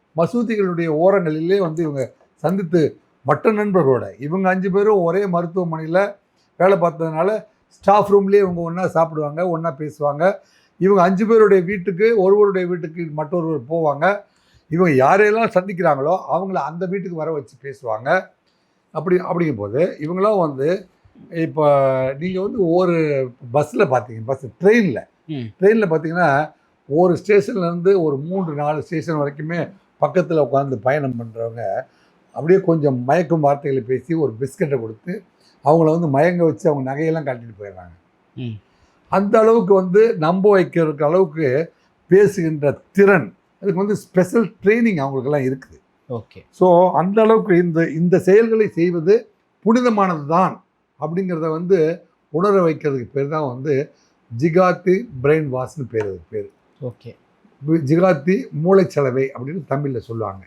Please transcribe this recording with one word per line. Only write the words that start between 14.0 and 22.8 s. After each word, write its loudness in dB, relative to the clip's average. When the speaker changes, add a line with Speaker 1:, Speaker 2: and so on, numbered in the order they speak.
Speaker 1:
இவங்க 4
யாரையெல்லாம் 4
சந்திக்கிறாங்களோ 0
அவங்கள -4
அந்த -6
வீட்டுக்கு -8
வர -6
வச்சு -10
பேசுவாங்க. -4
அப்படி, -2
அப்படிங்கும் -4
போது -2
இவங்களாம் -2
வந்து -2
இப்ப -4
நீங்க -6
வந்து -2
ஒரு 2